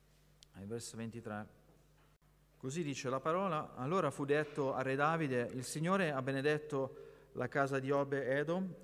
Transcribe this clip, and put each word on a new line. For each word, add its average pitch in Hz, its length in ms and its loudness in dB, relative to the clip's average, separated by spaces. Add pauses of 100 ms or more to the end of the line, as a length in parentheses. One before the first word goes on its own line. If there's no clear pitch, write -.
(540)
al 92 120 -12
verso 113 320 -8
ventitré. 110 500 -6 (1080)
Così 139 240 -4
dice 139 280 -4
la 131 100 2
parola: 160 560 0
"Allora 151 340 2
fu 143 160 -4
detto 143 480 2
a 127 80 0
re 131 140 0
Davide: 143 580 2
'Il 127 120 -4
Signore 170 460 2
ha 131 120 0
benedetto 139 1080 0
la 123 140 -2
casa 135 300 2
di 135 140 0
Obed 139 360 2
Edom 160 460 0 (100)